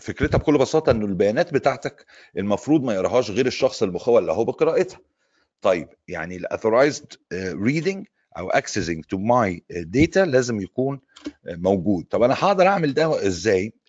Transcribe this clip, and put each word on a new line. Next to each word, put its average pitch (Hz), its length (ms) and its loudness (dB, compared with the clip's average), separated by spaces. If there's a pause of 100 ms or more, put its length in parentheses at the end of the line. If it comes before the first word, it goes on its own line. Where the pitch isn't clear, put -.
فكرتها 147 380 -2
بكل 147 200 2
بساطه 151 320 2
انه 110 160 0
البيانات 113 480 0
بتاعتك 131 520 -2 (300)
المفروض 104 460 0
ما 123 120 -2
يقراهاش 95 360 0
غير 117 160 0
الشخص 123 360 -2
المخول 98 440 2
له 85 180 0
بقراءتها. 160 560 -2 (600)
طيب، 90 260 0 (200)
يعني 85 280 -8
ال 87 160 -10
authorized، 120 640 0 (160)
آه، 92 200 -6
reading 151 520 -2 (340)
او 90 120 -8
accessing 85 500 -2 (140)
to 98 40 -4
my، 107 420 0 (100)
آه، 85 160 -8 (100)
data 165 220 2
لازم 127 420 0
يكون، 131 400 -6 (460)
آه، 87 80 -10
موجود. 90 500 0
طب 98 180 0
انا 123 160 4
هقدر 185 280 4
اعمل 170 280 2
ده 147 320 0
ازاي؟ 95 460 0 (160)